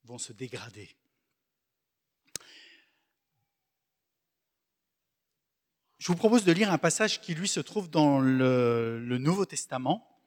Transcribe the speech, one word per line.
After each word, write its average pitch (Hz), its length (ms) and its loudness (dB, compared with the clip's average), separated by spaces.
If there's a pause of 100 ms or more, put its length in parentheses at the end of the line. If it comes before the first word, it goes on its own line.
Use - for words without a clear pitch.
vont 123 120 -18
se - 140 -14
dégrader. 113 640 -14 (4000)
Je - 100 -10
vous 180 80 0
propose 214 300 4
de 170 80 6
lire 202 180 0
un 160 60 2
passage 202 420 0
qui, 170 160 -8
lui, 190 140 -6
se - 100 -4
trouve 180 300 -8
dans 147 320 4
le, 123 840 2
le 123 140 -4
Nouveau 180 280 0
Testament - 800 -6